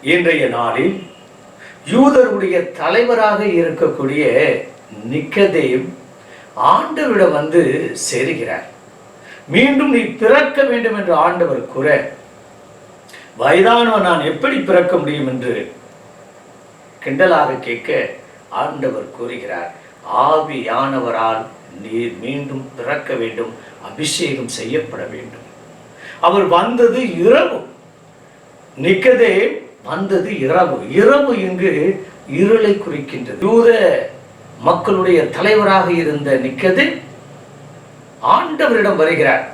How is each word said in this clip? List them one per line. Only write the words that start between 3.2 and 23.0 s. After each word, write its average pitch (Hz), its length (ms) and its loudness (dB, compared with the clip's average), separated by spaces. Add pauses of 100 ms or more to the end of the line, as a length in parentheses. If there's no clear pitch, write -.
இருக்கக்கூடிய 151 1200 0 (480)
நிக்கதேம் 147 760 0 (760)
ஆண்டவரிடம் 247 680 2
வந்து 156 640 0 (180)
சேருகிறார். - 500 -4 (840)
மீண்டும் 269 460 2
"நீ 240 60 2
பிறக்க 277 640 2
வேண்டும்" 226 340 -2
என்று 180 160 -2
ஆண்டவர் 170 520 0
கூற, 139 460 -2 (1300)
வயதானவன் 214 600 4
நான் 170 180 2
எப்படி 269 400 -2
பிறக்க 180 380 2
முடியும் 147 300 -4
என்று 107 440 -6 (1300)
கிண்டலாக 131 560 2
கேட்க, 120 500 -4 (400)
ஆண்டவர் - 640 -6
கூறுகிறார், - 640 -10 (420)
"ஆவியானவரால் 120 1300 -2 (360)
நீர் 113 400 -6
மீண்டும் 135 540 -8
பிறக்க 131 380 -6